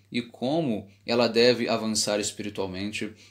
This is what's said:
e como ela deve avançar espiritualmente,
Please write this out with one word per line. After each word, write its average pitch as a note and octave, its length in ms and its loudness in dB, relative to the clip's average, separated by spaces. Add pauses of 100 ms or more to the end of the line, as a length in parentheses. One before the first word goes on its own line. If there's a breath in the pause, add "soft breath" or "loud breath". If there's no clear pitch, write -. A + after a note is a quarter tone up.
(120)
e A#2+ 100 -2
como B2 680 -4 (160 loud breath)
ela A#2 220 4
deve A#2 420 4
avançar G#2+ 500 0
espiritualmente, G2+ 960 -6 (180 loud breath)